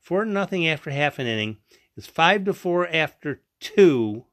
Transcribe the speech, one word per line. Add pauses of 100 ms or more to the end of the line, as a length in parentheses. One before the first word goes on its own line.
Four
to
nothing
after
half
an
inning. (380)
It's
five
to
four
after (200)
two.